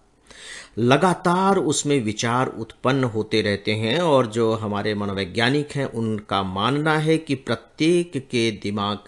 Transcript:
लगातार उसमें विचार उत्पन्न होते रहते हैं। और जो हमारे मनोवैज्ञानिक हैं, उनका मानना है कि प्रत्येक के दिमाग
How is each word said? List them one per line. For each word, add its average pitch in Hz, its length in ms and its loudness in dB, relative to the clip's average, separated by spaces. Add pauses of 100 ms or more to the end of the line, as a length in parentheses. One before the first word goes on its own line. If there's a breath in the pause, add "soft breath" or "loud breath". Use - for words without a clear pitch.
(800 loud breath)
लगातार 175 760 4
उसमें 143 440 0
विचार 117 460 0
उत्पन्न 131 580 -2
होते 110 380 0
रहते 101 300 0
हैं। 113 260 0
और 143 280 4
जो 110 260 2
हमारे 104 420 -2
मनोवैज्ञानिक 104 760 -2
हैं, 139 120 -2
उनका 110 580 -4
मानना 131 560 0
है 156 200 2
कि 156 160 -6
प्रत्येक 165 840 -2
के 117 340 -2
दिमाग 101 580 -4